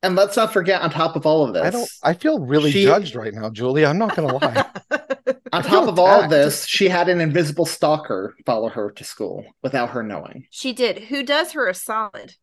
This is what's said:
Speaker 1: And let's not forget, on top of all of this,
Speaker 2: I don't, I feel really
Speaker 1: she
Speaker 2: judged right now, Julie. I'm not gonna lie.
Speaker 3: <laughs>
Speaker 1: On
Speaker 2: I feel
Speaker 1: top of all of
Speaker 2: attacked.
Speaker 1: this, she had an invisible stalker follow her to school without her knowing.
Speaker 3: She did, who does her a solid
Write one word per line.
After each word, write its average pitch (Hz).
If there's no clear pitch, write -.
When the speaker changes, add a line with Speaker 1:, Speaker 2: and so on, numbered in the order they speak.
Speaker 1:
And 185
let's 202
not 220
forget, 185
on 170
top 160
of 147
all 156
of 110
this, 82
Speaker 2:
I 165
don't, 233
I 151
feel 285
really 147
Speaker 1:
she 196
Speaker 2:
judged 180
right 110
now, 110
Julie. 127
I'm 151
not 214
gonna 143
lie. 269
Speaker 3:
<laughs> 294
Speaker 1:
On 170
Speaker 2:
I -
feel -
Speaker 1:
top 302
of 180
all 196
of 190
Speaker 2:
attacked. 156
Speaker 1:
this, 147
she -
had 175
an 175
invisible 156
stalker 147
follow 113
her 104
to -
school -
without 123
her 123
knowing. 104
Speaker 3:
She -
did, 233
who 277
does 285
her 269
a 185
solid 214